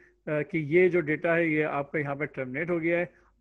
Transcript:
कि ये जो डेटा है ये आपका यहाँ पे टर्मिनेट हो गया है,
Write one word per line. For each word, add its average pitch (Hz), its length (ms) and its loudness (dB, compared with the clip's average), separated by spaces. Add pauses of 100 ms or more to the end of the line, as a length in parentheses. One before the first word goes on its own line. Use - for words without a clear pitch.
(280)
कि 151 320 -2
ये 170 300 4
जो 175 120 2
डेटा 156 340 0
है 170 140 2
ये 151 140 2
आपका 143 360 -4
यहाँ 143 160 -4
पे 147 100 -6
टर्मिनेट 139 440 -6
हो 170 100 0
गया 170 200 0
है, 175 140 -6 (280)